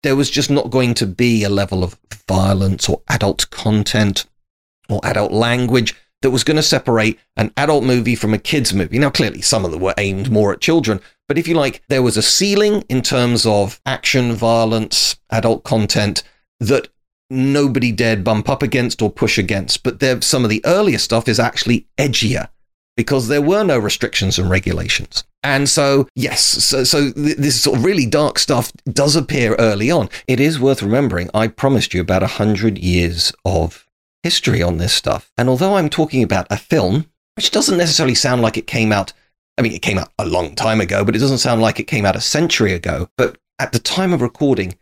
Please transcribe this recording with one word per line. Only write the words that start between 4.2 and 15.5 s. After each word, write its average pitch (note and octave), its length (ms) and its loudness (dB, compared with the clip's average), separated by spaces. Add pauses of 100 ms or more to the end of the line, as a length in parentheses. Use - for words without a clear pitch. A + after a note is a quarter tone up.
or G#2 140 0
adult - 280 0
language A#2+ 640 0 (260)
that C3 100 2
was B2+ 120 0
gonna D#3 200 2
separate A2+ 560 0 (180)
an G#2+ 180 -2
adult C#3+ 280 2
movie B2 320 2
from G#2+ 180 -2
a G#2 60 0
kid's C3+ 340 -2
movie. F#2+ 240 -2
Now, D3 140 2
clearly, - 300 -2
some G#2 240 0
of E2+ 60 -4
them E2+ 100 -6
were F#2+ 160 0
aimed G2 340 -2
more G#2 200 4
at - 80 -4
children, C#3+ 400 0 (300)
but C#3+ 80 0
if E3 100 -2
you E3 80 0
like, C#3 320 -2
there C3 160 2
was A2+ 140 0
a A2 40 0
ceiling G3+ 680 2
in B2+ 120 0
terms A#2+ 440 0
of G#2 400 0
action, B2 480 -2
violence, A2+ 840 0 (140)
adult A2+ 340 0